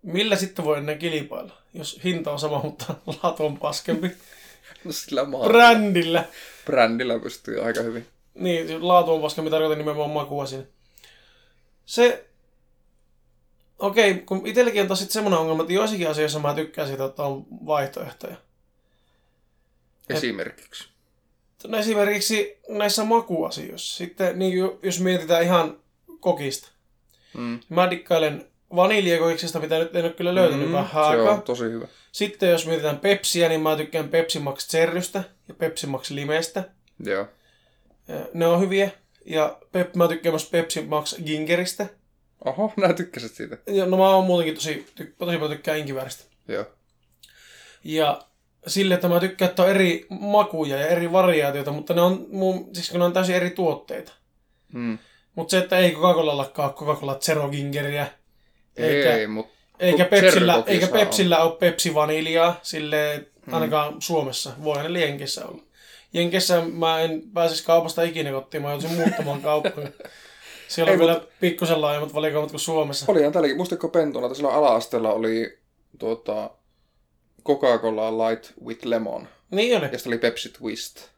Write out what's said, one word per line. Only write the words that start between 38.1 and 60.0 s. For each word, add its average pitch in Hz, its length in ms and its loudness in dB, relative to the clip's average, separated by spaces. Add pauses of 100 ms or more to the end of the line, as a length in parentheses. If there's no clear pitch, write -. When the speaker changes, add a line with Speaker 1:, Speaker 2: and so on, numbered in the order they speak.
Speaker 1:
Ö, 156 240 -10
ne 170 140 2
on 170 140 4
hyviä. 196 300 2 (340)
Ja 156 320 -2 (200)
Pep-, 180 180 -2
mä 170 120 4
tykkään 165 260 0
myös 156 160 -4
Pepsi 165 320 -2
Max 151 340 -4 (100)
Gingeristä. 170 640 -2 (580)
Speaker 2:
Oho, 202 320 -2
nää 185 160 4
tykkäsit 160 400 -8
siitä. - 240 -12 (100)
Speaker 1:
Ja, 196 180 2
no 185 120 2
mä 190 120 6
oon 190 160 6
muutenkin 170 300 2
tosi, 151 300 -6 (160)
ty-, - 160 -16
tosi 175 200 -4
paljon 151 140 -4
tykkään 151 280 -4
inkivääristä. 135 440 -8 (240)
Speaker 2:
Joo. 104 180 -6 (1200)
Speaker 1:
Ja 156 380 0 (460)
sille, 190 260 2
että 180 160 0
mä 175 100 4
tykkään, 185 300 0
että 185 140 2
on 185 60 6
eri 190 400 2
makuja 190 680 0
ja 143 100 -2
eri 170 240 0
variaatioita, 147 600 2
mutta 147 220 -4
ne 170 80 4
on 185 300 2
mun, 190 420 -2
siis 175 160 -8
kun 175 100 -4
ne 175 60 4
on 175 80 2
täysin 185 220 0
eri 180 140 0
tuotteita. - 600 -4 (640)
Speaker 2:
Mm. 117 240 -6 (380)
Speaker 1:
Mut 165 140 -8
se, 190 80 2
että 185 200 2
ei 180 140 4
Coca-Colallakaan 156 800 2
ole 135 80 -12
Coca-Cola 147 420 -4
Zero 151 300 0
Gingeriä, 143 580 -4 (720)
eikä, 127 380 4
Speaker 2:
Ei, 110 120 0
mut 107 200 -6 (320)
Speaker 1:
eikä 180 260 4